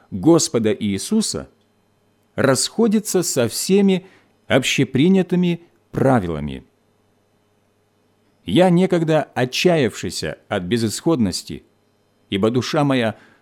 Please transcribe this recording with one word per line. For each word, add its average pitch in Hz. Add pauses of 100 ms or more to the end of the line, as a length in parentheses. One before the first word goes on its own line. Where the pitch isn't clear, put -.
Господа 113
Иисуса, 101 (840)
расходится 190
со 123
всеми 190 (400)
общепринятыми 175 (300)
правилами. 85 (1800)
Я, 170
некогда 170 (140)
отчаявшийся 123
от 104
безысходности, 110 (680)
ибо 98
душа 127
моя 127 (260)